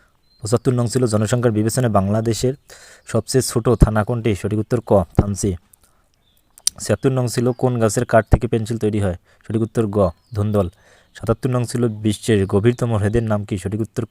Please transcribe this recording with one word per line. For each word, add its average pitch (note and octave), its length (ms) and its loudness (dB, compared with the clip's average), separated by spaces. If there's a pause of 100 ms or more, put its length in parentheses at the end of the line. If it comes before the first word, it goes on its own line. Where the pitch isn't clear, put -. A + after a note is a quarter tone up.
(420)
পঁচাত্তর A#2+ 320 0
নং A#2+ 140 0
ছিল B2 180 0
জনসংখ্যার A2 460 0
বিবেচনায় A2 420 0
বাংলাদেশের A2 600 0 (540)
সবচেয়ে A#2+ 340 0
ছোট - 280 -2
থানা G#2+ 340 4
কোনটি? A2+ 320 -2
সঠিক G#2+ 240 -2
উত্তর A#2 260 -2
ক, G2 180 6 (140)
থানচি। G2+ 380 0 (1200)
ছিয়াত্তর C3 320 0
নং B2+ 160 0
ছিল A#2+ 240 0
কোন B2 280 -2
গাছের A2+ 260 0
কাঠ A2 260 4
থেকে A2+ 160 2
পেন্সিল A2+ 300 -4
তৈরি G#2+ 220 -2
হয়? F#2+ 160 0 (320)
সঠিক A2 140 -2
উত্তর A2 260 -2
গ, G2 220 2 (240)
ধুন্দল। G#2 360 0 (440)
সাতাত্তর - 360 -2
নং B2 160 -2
ছিল A#2+ 220 -2
বিশ্বের G#2+ 580 0
গভীরতম A#2 500 0
হ্রদের G#2+ 280 0
নাম G#2 220 -2
কি? G#2 120 -6
সঠিক G2+ 240 -6
উত্তর A2 300 -6